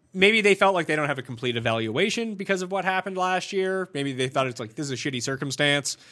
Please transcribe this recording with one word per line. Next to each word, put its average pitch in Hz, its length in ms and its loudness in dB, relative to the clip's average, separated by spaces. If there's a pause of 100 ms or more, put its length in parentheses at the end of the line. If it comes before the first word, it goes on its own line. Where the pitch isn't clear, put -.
(140)
maybe 208 280 6
they 196 140 6
felt 196 180 4
like 170 140 0
they 156 100 2
don't 147 100 0
have 135 120 -2
a 123 40 -8
complete 120 320 -4
evaluation 120 800 -2
because 190 260 -2
of 180 100 -6
what 190 140 -2
happened 190 320 -2
last 185 360 0
year. 190 400 0
Maybe 139 200 -2
they 127 140 -2
thought 131 200 0
it's 123 120 -8
like, 113 160 -10
"This 147 140 -6
is - 20 -4
a 127 40 -4
shitty 131 280 -4
circumstance. 143 720 0 (140)